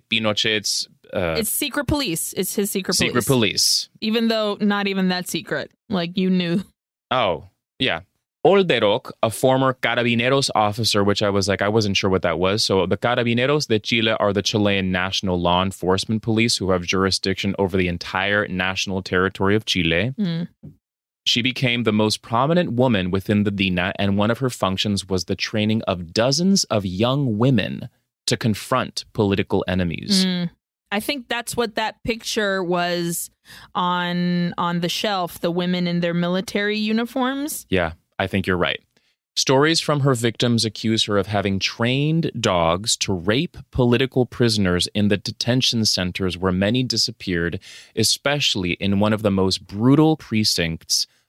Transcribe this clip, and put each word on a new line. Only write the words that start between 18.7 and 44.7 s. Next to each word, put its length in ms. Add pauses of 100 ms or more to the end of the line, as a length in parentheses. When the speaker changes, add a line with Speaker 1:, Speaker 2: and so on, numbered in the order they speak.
Speaker 1:
territory 520
of 100
Chile. 520
Speaker 2:
Mm. 300 (760)
Speaker 1:
She 200
became 400
the 100
most 300
prominent 480
woman 400
within 320
the 80
dina, 480
and 180
one 140
of 80
her 100
functions 580
was 180
the 100
training 480
of 280
dozens 520
of 200
young 540
women 520 (360)
to 120
confront 760
political 540
enemies. 580
Speaker 2:
Mm. 240 (420)
I 80
think 280
that's 280
what 200
that 280
picture 600
was 640 (460)
on, 840
on 220
the 100
shelf, 520
the 100
women 340
in 140
their 160
military 640
uniforms. 880
Speaker 1:
Yeah, 240 (240)
I 100
think 180
you're 120
right. 240 (540)
Stories 440
from 220
her 120
victims 520
accuse 400
her 120
of 100
having 300
trained 840
dogs 580
to 160
rape 440 (140)
political 540
prisoners 680